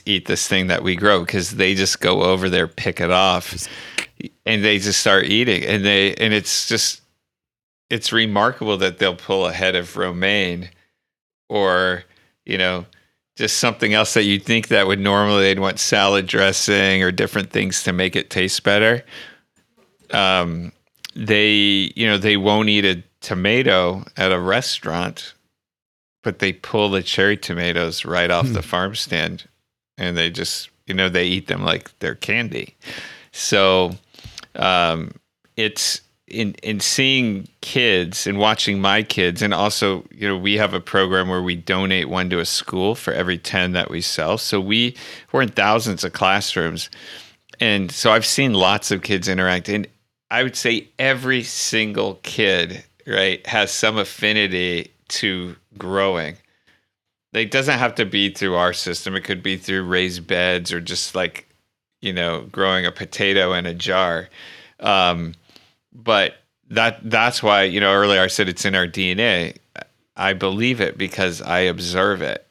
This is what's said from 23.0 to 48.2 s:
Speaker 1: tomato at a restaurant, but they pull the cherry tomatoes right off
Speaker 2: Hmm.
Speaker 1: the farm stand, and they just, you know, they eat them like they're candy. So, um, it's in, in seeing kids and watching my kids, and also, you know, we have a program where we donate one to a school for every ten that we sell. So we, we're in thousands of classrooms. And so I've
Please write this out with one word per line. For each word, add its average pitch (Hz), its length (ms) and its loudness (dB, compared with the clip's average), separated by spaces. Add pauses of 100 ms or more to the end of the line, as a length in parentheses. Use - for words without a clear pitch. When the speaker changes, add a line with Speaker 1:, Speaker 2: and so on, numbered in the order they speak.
Speaker 1:
tomato 95 840 0 (100)
at 92 160 2
a 92 80 2
restaurant, 92 960 -2 (880)
but 104 160 -6
they 95 140 0
pull 104 360 0
the 98 140 0
cherry 98 320 2
tomatoes 87 680 -2
right 87 260 0
off 87 160 2
Speaker 2:
Hmm. 120 60 -4
Speaker 1:
the 98 80 -2
farm 92 340 -4
stand, 85 520 -4 (500)
and 90 180 -4
they 85 140 0
just, 82 400 -8 (160)
you - 80 -6
know, 92 160 2
they 90 160 2
eat 90 220 -2
them 95 160 -4
like 90 360 -2
they're - 160 -4
candy. 92 600 -6 (560)
So, 92 640 4 (600)
um, 85 560 2 (440)
it's - 460 -4 (260)
in, 107 340 -4
in 107 180 -4
seeing 127 680 0 (140)
kids 98 680 0
and 101 100 -2
watching 104 420 2
my 98 220 2
kids, 90 400 -2
and 104 120 0
also, 98 580 0
you 101 160 -6
know, 98 100 0
we 101 180 0
have 104 180 0
a 95 60 -4
program 92 480 0
where 90 140 -2
we 90 140 -2
donate 92 540 -2
one 90 200 -2
to 90 100 0
a 82 60 -2
school 92 480 -2
for - 200 -6
every 90 240 -2
ten 90 340 -2
that 90 180 -2
we 87 120 -6
sell. 85 360 -2
So 104 240 -2
we, 113 340 0 (360)
we're 135 120 2
in 117 60 -2
thousands 107 540 0
of 90 100 -6
classrooms. 92 760 -2 (720)
And 101 320 2
so - 200 2
I've 110 140 4